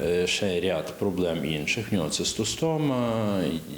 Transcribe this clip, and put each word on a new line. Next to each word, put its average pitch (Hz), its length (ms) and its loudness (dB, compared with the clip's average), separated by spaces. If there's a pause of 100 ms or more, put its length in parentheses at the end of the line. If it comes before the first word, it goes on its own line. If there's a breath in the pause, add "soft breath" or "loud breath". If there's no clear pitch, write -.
е, 87 220 4
ще 90 340 0
ряд 82 380 0
проблем 87 460 0
інших, 78 480 -2
в - 20 4
нього 80 160 2
цистостома, 117 1300 0 (380)